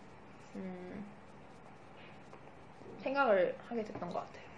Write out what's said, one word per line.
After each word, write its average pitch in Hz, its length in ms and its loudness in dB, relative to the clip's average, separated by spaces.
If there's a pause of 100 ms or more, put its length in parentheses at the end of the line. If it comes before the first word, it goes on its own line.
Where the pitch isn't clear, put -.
(540)
음, 185 500 -6 (2000)
생각을 247 520 8 (140)
하게 233 160 2
됐던 - 240 -4
것 170 120 -2
같아요. - 260 -8 (120)